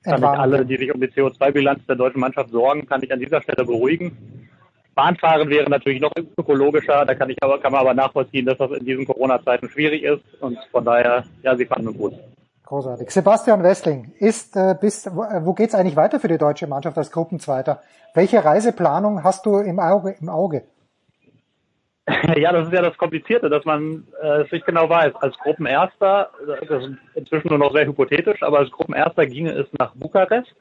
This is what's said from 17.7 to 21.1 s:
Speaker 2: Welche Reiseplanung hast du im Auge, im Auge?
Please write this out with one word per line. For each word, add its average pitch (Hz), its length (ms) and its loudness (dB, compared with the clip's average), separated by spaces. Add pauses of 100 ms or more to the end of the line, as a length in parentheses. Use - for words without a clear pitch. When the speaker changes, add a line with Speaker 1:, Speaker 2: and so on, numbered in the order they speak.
Speaker 2:
Welche 190 320 4
Reiseplanung 180 760 2
hast 190 240 0
du 202 120 2
im 190 200 -2
Auge, 190 420 0
im 156 80 -10
Auge? 165 360 -2 (1400)